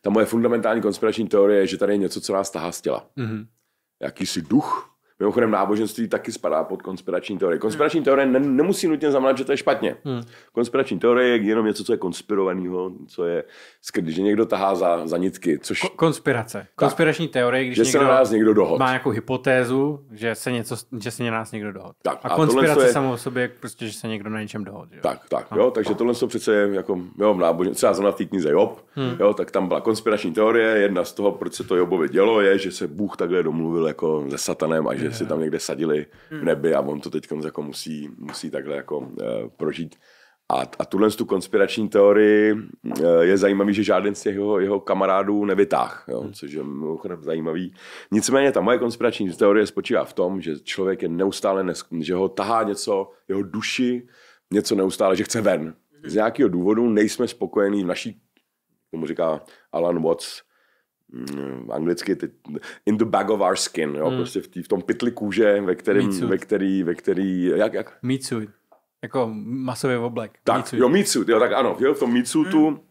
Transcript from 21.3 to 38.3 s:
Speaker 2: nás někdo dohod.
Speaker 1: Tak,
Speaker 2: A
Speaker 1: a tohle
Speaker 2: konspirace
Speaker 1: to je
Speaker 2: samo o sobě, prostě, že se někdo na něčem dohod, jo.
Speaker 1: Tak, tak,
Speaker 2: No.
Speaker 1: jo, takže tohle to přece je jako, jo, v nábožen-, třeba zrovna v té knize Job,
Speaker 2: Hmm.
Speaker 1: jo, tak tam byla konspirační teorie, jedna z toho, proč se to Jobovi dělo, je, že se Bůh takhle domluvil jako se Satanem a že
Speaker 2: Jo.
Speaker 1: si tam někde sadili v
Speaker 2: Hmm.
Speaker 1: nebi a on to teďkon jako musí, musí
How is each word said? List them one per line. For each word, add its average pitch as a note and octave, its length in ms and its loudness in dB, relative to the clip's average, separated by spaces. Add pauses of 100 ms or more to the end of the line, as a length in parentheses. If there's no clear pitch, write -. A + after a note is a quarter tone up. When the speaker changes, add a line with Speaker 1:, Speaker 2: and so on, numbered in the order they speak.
Speaker 2:
nás A2+ 220 -6
někdo G#2 200 -8
dohod. F#2+ 300 -18
Speaker 1:
Tak, - 200 -4
Speaker 2:
A B2+ 60 -8
Speaker 1:
a - 0 -
tohle E3 180 2
Speaker 2:
konspirace C#3+ 340 4
Speaker 1:
to C3 60 6
je B2 60 6
Speaker 2:
samo C3+ 200 0
o A#2+ 40 -4
sobě, B2 320 -4 (120)
prostě, A#2+ 260 -12
že G#2+ 60 -8
se - 160 -10
někdo G#2+ 220 -8
na G#2+ 100 -6
něčem G#2+ 240 -8
dohod, F#2 280 -14
jo. - 100 -20
Speaker 1:
Tak, - 260 -4
tak, - 220 -6
Speaker 2:
No. A2 80 -4
Speaker 1:
jo, A#2+ 120 4
takže G#2+ 240 0
tohle A#2 200 0
to A#2 120 -2
přece A2 280 0
je G2+ 200 2
jako, F#2 260 -2 (180)
jo, G#2 160 4
v F#2 40 0
nábožen-, F2 360 2
třeba G#2+ 200 4
zrovna G2 180 2
v - 40 -8
té G2+ 80 -4
knize E2 260 -2
Job, G2+ 340 2 (100)
Speaker 2:
Hmm. C3 260 -4
Speaker 1:
jo, G2+ 140 4
tak F#2 160 -6
tam F#2+ 180 -2
byla E2+ 120 0
konspirační G#2 520 -2
teorie, A2 460 4
jedna G2 260 2
z - 80 -8
toho, G2+ 200 0
proč - 220 -8
se - 100 -8
to F#2+ 120 0
Jobovi F2 320 2
dělo, G#2 320 4
je, G2 180 6
že F#2+ 140 -4
se F#2 160 -8
Bůh G2 280 -6
takhle F2+ 260 0
domluvil D#2+ 440 -2
jako D#2 440 -2
se C#2 80 -8
Satanem D#2+ 500 -2
a A#1+ 60 -2
že C#2 100 -4
Speaker 2:
Jo. D2 80 -4
Speaker 1:
si F2 140 -6
tam D#2 140 -4
někde D#2 200 -2
sadili D2+ 460 -2 (240)
v D#3 40 -14
Speaker 2:
Hmm. D3+ 100 -10
Speaker 1:
nebi D#2+ 300 2
a C#2+ 60 2
on C#2+ 200 -4
to - 100 -12
teďkon D#2 340 -6
jako D#2 180 -8
musí, D2 560 -10
musí - 320 -12